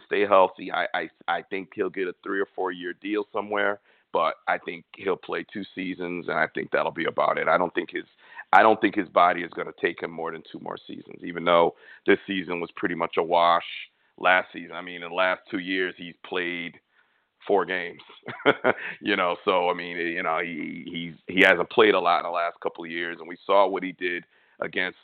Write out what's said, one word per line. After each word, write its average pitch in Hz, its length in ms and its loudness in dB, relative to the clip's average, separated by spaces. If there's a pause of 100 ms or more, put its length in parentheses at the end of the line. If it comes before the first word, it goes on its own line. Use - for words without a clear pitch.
stay 95 160 0
healthy, 92 500 4
I, 87 220 -2
I, 85 160 -4 (180)
I 85 160 -2
think 95 320 -10
he'll 95 140 -2
get 92 180 -4
a 87 160 -8
three 98 160 -4
or 98 160 -2
four 92 160 -4
year 87 300 -8
deal 104 300 -4
somewhere. 104 480 -2 (320)
But 82 240 0 (120)
I 87 120 0
think 85 260 -12 (100)
he'll 95 200 -2
play 85 360 -8
two 101 120 -8 (100)
seasons, 87 540 -6
and 82 100 -2
I 80 160 2
think - 160 -6
that'll 76 220 0
be 78 140 -4
about 73 340 0
it. 73 80 0
I 82 100 4
don't 87 160 0
think - 180 -4
his, 87 120 -8 (480)
I 98 100 10
don't 110 180 8
think 98 140 2
his 95 160 -2
body 87 320 4
is 85 140 -8
gonna 82 160 -6 (100)
take 82 220 -2
him 85 80 -6
more 82 200 -8
than 82 200 -12
two - 80 -14
more 87 260 -10
seasons, - 380 -16
even 85 200 -8
though 85 300 6 (320)
this 101 220 4
season 87 320 -4
was 85 160 -6
pretty 92 180 -4
much 82 240 -2
a 87 60 2
wash 85 400 4 (560)
last 90 340 4
season. 82 220 -12
I 87 60 -10
mean, 90 200 -12
in 87 80 -10
the 85 60 -8
last 92 340 0
two 107 80 -6
years, 90 400 -2
he's 85 160 -14 (100)
played 87 520 -6 (720)
four 95 180 2
games, 87 360 -6 (440)
<laughs> - 560 0
you 101 140 0
know. 90 200 0 (100)
So, 90 260 2
I - 20 2
mean, 87 240 -6
you 85 240 -4
know, 82 220 -2
he, 82 420 -8
he's, 85 500 -10
he 92 80 6
hasn't 90 280 4
played 107 240 6
a 92 40 4
lot 87 200 2
in 82 60 -6
the 87 40 -4
last 85 320 -4
couple 85 220 -8
of 82 80 -10
years, 85 280 -6
and 80 80 -16
we 90 100 -12 (100)
saw 98 200 6
what 95 140 -2
he 92 120 -6
did 87 320 -6 (360)
against, 90 420 -4